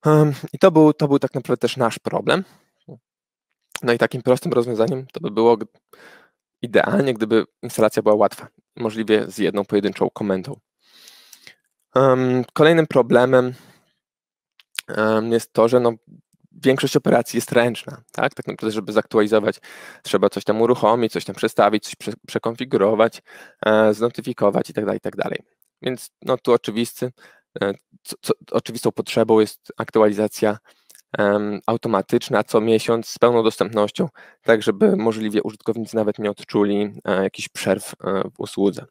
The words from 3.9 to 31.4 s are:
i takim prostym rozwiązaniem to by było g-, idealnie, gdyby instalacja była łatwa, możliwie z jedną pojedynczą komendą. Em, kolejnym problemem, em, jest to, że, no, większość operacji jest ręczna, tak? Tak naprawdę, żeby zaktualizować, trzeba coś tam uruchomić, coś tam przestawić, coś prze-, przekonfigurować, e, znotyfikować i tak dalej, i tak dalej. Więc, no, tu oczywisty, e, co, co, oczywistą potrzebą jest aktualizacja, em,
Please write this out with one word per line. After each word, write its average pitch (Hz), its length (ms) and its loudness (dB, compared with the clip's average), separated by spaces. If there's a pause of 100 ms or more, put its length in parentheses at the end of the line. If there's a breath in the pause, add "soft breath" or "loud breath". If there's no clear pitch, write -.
i 117 60 0
takim 123 240 -2
prostym 127 300 0
rozwiązaniem 123 600 -2
to 156 80 -12
by 131 100 -8
było 113 260 4
g-, 107 100 -10 (960 soft breath)
idealnie, 120 520 0
gdyby 110 300 0 (180)
instalacja 110 400 0
była 107 120 4
łatwa, 104 340 0 (280)
możliwie 107 540 -2
z 107 80 -14
jedną 101 260 0
pojedynczą 101 460 -2
komendą. 98 500 -6 (1300 soft breath)
Em, 127 580 4
kolejnym 160 340 4
problemem, 127 680 2 (1300 soft breath)
em, 110 440 0
jest 113 200 -2
to, 117 160 2
że, 123 120 2
no, 120 120 0 (600)
większość 135 440 0
operacji 117 400 0
jest - 160 -4
ręczna, 120 500 -2 (100)
tak? 123 220 -4
Tak - 120 -14
naprawdę, 107 260 -6
żeby 104 200 -8
zaktualizować, 107 680 0 (420 loud breath)
trzeba 101 260 0
coś - 160 -4
tam 110 180 0
uruchomić, 117 500 2
coś - 120 -6
tam 98 120 -12
przestawić, 107 480 0
coś - 100 -14
prze-, - 180 -12 (140)
przekonfigurować, 113 960 0 (440 loud breath)
e, 107 280 4
znotyfikować 113 760 -4
i - 20 -20
tak 110 120 -4
dalej, 101 140 -4
i - 20 -10
tak - 160 -8
dalej. - 220 -6 (440)
Więc, 127 280 -8 (120)
no, 127 160 -2
tu 127 140 0
oczywisty, 117 600 -4 (500 soft breath)
e, 101 120 -4 (280)
co, - 200 -14
co, - 120 -2 (160)
oczywistą - 420 -4
potrzebą 110 480 2
jest - 360 -4
aktualizacja, 107 840 0 (600 soft breath)
em, 104 480 0